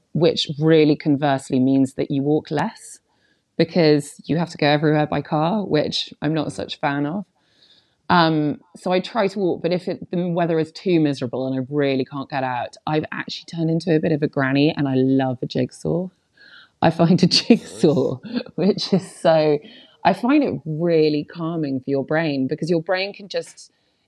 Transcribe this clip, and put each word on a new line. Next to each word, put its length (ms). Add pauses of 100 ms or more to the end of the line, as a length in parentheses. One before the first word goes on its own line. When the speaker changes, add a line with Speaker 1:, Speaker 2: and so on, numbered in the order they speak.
(120)
Speaker 1:
which 380 (100)
really 380
conversely 640
means 340
that 180
you 100
walk 300
less 480 (580)
because 680
you 120
have 120
to 80
go 100
everywhere 400
by 140
car, 440
which 560
I'm 120
not 180
such 240
a 40
fan 260
of. 180 (840)
Um, 500 (160)
so 160
I 80
try 280
to 120
walk, 220
but 100
if 160
it, 240
the 160
weather 320
is 140
too 260
miserable 480
and 100
I 120
really 340
can't 260
get 140
out, 320 (100)
I've 280
actually 320
turned 240
into 260
a 60
bit 100
of 100
a 60
granny 480
and 140
I 60
love 460
a 40
jigsaw. 640 (720)
I 80
find 340
a 40
<laughs> 140
jigsaw, 840
Speaker 2:
Nice. 160 (140)
Speaker 1:
which 380
is 220
so, 440 (440)
I 100
find 300
it 220
really 580
calming 560
for 100
your 140
brain 440
because 220
your 120
brain 320
can 160
just, 420 (360)